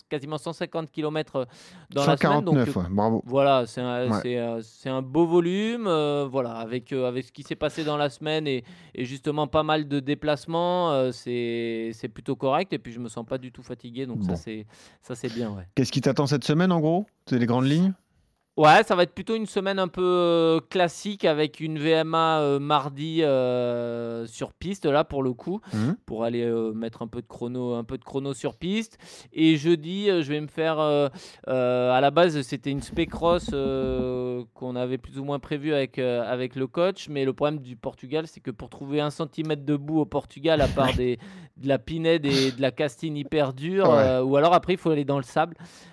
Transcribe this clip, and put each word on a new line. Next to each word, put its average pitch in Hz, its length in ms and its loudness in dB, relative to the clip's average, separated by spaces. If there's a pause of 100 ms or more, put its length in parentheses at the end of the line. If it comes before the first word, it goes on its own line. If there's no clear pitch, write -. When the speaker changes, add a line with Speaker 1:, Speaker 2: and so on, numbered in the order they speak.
Speaker 1:
quasiment 147 300 -6
cent 170 120 -8
cinquante 165 380 -6
kilomètres, 151 460 -4
euh, 131 100 -2 (460)
dans 143 160 0
la 143 100 6
semaine. 147 240 4
Donc, 160 160 2
Speaker 2:
Cent 123 60 4
quarante-neuf, - 140 -2
Speaker 1:
euh, - 20 0
Speaker 2:
ouais, 87 100 -2
bravo. 104 380 2
Speaker 1:
voilà, 131 400 4
c'est 123 140 -10
un, 123 280 -2
Speaker 2:
Ouais. 107 140 0
Speaker 1:
c'est, 123 160 -2
euh, 117 240 -4
c'est - 260 -12
un 131 140 -4
beau 151 240 2
volume, 196 580 0
euh, 147 440 0
voilà, 123 240 -2
avec, 117 380 -8
euh, 127 160 0
avec 127 180 -4
ce - 60 -20
qui 147 120 -16
s'est 160 120 -10
passé 151 280 -4
dans 147 140 -2
la 147 120 0
semaine 151 380 -4
et, 127 160 -2 (320)
et 127 100 -6
justement 147 400 -4
pas 156 160 2
mal 156 260 0
de 143 120 -2
déplacements, 165 920 -2
euh, 131 200 2
c'est, 117 840 -4
c'est 117 160 -10
plutôt 120 260 -8
correct. 139 380 -2
Et 131 60 -4
puis, 120 120 -16
je 117 80 -12
me 117 100 -10
sens 117 180 -10
pas 135 100 -4
du 127 140 -16
tout 127 100 -20
fatigué. 123 460 -12
Donc, 113 140 -6
Speaker 2:
Bon. 92 80 -2
Speaker 1:
ça, 87 80 -2
c'est, 107 280 -12 (380)
ça, 127 100 -12
c'est 120 180 -8
bien, 113 200 -6
ouais. 95 240 -12
Speaker 2:
Qu'est-ce 131 160 2
qui 135 100 -2
t'attend 143 300 2
cette 143 140 0
semaine, 175 260 2
en 170 80 2
gros ? 165 260 0 (200)
C'est 127 140 0
les 120 60 2
grandes 120 200 2
lignes ? 170 260 4 (640)
Speaker 1:
Ouais, 156 280 8
ça 214 120 0
va 175 80 6
être 170 100 0
plutôt 226 220 -6
une 220 100 -4
semaine 196 340 -2
un 185 100 0
peu, 185 120 -6
euh, 170 600 4
classique 190 640 -2
avec 151 340 0
une 156 180 -4
V 147 120 0
M 160 260 2
A, 160 240 4
euh, 143 180 2
mardi, 147 640 -2
euh, 120 1080 0
sur 113 260 -10
piste, 190 320 -8
là, 147 180 4
pour 139 200 -4
le 127 100 0
coup, 180 260 -6 (140)
Speaker 2:
Mhm. 117 320 0
Speaker 1:
pour 113 180 -6
aller, 117 200 -2
euh, 113 280 -2
mettre 113 300 -8
un 117 60 -8
peu 117 140 -12
de - 60 -16
chrono, 123 460 -6
un 117 100 -4
peu 131 140 -8
de - 80 -20
chrono 139 280 -6
sur 131 220 -6
piste. 208 420 -6 (360)
Et 160 240 6
jeudi, 170 520 0
euh, 180 120 4
je 135 80 -4
vais 151 100 -2
me 151 80 -8
faire, 160 320 -2
euh, 147 300 4 (400)
euh, 123 420 2
à 127 80 4
la 139 120 4
base, 156 320 4
c'était 139 280 -6
une 139 100 -4
spé 165 260 -2
cross, 170 460 0
euh, 127 880 -2 (100)
qu'on 127 240 -8
avait 127 200 -2
plus 131 220 -14
ou 139 60 -8
moins 143 140 -2
prévue 151 340 -4
avec, 135 260 0
euh, 120 260 0
avec 127 300 -4
le 131 100 -2
coach. 180 440 -2
Mais 139 160 -2
le 131 80 0
problème 147 260 -2
du 123 160 -14
Portugal, 135 520 -6
c'est - 120 -20
que 135 120 -10
pour 120 180 -14
trouver 143 320 -4
un 147 100 0
centimètre 156 540 -4
de 147 100 2
boue 147 240 -2
au 147 60 2
Portugal, 147 560 0
à 131 80 4
part 131 240 2
Speaker 2:
<laughs> - 40 -2
Speaker 1:
des, 123 220 0 (380)
de 131 100 -8
la 135 100 4
pinède 165 480 0
et 135 260 2
de 123 100 -8
la 131 100 2
castine 151 460 -4
hyper 143 360 0
dure, 175 360 2
Speaker 2:
Ouais. 156 80 8
Speaker 1:
euh, 131 260 4
ou 135 140 2
alors 165 160 6
après, 175 200 4
il 185 60 -2
faut 165 120 2
aller 147 140 2
dans 139 120 0
le 135 60 -2
sable. 160 340 -2 (360)